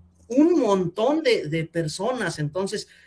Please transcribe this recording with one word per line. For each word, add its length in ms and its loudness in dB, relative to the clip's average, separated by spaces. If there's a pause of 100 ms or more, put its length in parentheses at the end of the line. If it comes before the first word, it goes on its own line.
(280)
un 320 4
montón 600 0
de, 260 2
de 160 -4
personas. 760 -4
Entonces, 480 -4 (200)